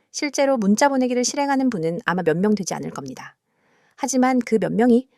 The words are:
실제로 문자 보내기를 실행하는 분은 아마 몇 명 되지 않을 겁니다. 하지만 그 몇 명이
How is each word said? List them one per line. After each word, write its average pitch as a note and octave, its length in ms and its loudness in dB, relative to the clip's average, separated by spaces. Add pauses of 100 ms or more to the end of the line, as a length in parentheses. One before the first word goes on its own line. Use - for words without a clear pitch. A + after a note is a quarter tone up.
(120)
실제로 C#4 460 -2
문자 G#3+ 320 2
보내기를 B3+ 340 0
실행하는 C4+ 460 -2
분은 E3+ 360 -4
아마 F3+ 180 -2
몇 D#3+ 140 0
명 G#3 180 0
되지 F#3+ 180 -6
않을 D#3 180 -10
겁니다. - 460 -4 (580)
하지만 B3+ 440 2
그 A3 180 0
몇 F3 140 -2
명이 A#3 360 4 (100)